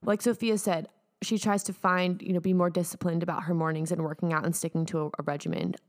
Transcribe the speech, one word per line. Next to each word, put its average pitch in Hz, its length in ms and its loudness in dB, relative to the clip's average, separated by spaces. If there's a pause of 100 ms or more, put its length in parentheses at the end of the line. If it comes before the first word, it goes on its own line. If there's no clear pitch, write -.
like 208 180 0
Sophia 226 360 2
said, 165 300 0 (340)
she 220 160 0
tries 202 260 2
to 196 80 -6
find, 180 480 2
you - 120 -2
know, 175 80 2
be 185 120 2
more 180 180 4
disciplined 170 520 0
about 170 220 -2
her 170 100 0
mornings 160 380 0
and 165 100 0
working 160 300 -2
out 156 120 0
and 170 100 0
sticking 165 320 -2
to 160 160 -2
a, 151 40 -2
a - 180 -6
regimen. 147 500 -2 (140)